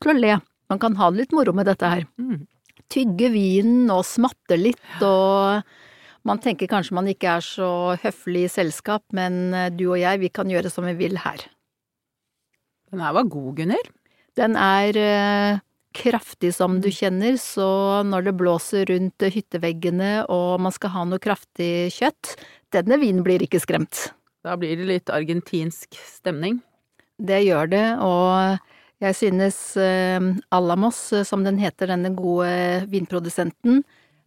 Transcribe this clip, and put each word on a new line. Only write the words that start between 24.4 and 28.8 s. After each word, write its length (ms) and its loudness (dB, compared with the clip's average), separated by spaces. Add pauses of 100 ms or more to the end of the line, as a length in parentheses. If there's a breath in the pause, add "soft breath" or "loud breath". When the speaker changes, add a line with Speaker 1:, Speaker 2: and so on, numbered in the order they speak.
Speaker 2:
Da 80 -4
blir 240 -4
det 80 -6
litt 240 -2
argentinsk 880 -4
stemning. 640 -6 (580)
Speaker 1:
Det 240 0
gjør 300 2
det, 120 4 (200)
og 1000 0